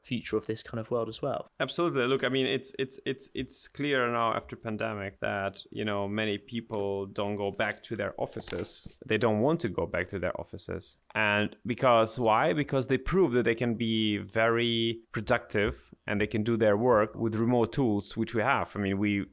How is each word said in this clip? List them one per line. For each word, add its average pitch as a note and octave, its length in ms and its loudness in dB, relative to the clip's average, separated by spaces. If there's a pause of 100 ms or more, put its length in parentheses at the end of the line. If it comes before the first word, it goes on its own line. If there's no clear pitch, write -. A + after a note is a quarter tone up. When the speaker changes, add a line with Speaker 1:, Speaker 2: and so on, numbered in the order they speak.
Speaker 1:
future - 340 -6
of G#2+ 100 0
this A2 160 -4
kind - 180 -8
of A2+ 120 -8
world A#2 160 0
as - 140 -10
well. C3+ 260 -4 (140)
Speaker 2:
Absolutely. C#3 440 0
Look, C3+ 200 2
I B2+ 40 2
mean, C3 160 2
it's, - 320 -2
it's, C3+ 280 -4
it's, - 280 -6
it's - 360 -8
clear C3+ 420 0
now A#2 220 2
after - 240 -6
pandemic G#2+ 640 -6
that, G2 500 -2
you A2 140 -4
know, G2+ 220 0
many G#2+ 300 0
people G2+ 680 -4
don't G#2 320 -4
go G2+ 120 0
back G#2 340 -4
to A#2 120 -6
their G2+ 220 -4
offices. - 720 -6 (160)
They G#2+ 120 0
don't G#2+ 220 2
want D#3 220 2
to G#2+ 80 -2
go E2+ 160 -2
back F2+ 240 -4
to G2 100 -6
their F2 200 -2
offices. - 580 -10 (180)
And G#2 400 2 (100)
because, A#2 540 4
why? A#2+ 320 4
Because C#3 360 0
they C3 100 2
prove D#3+ 360 4
that A#2+ 100 4
they A#2+ 120 4
can A#2+ 200 0
be A2 420 2
very A2+ 840 0 (140)
productive A#2 800 0 (140)
and G#2+ 120 0
they G#2 80 2
can A2 160 -2
do A#2 140 2
their G#2+ 200 4
work A2 380 4
with A2 200 -2
remote A#2 360 2
tools, A2 460 0
which A2+ 160 -2
we A2 80 0
have. A#2 340 0
I G#2 40 -4
mean, G2 180 0
we, G2+ 360 2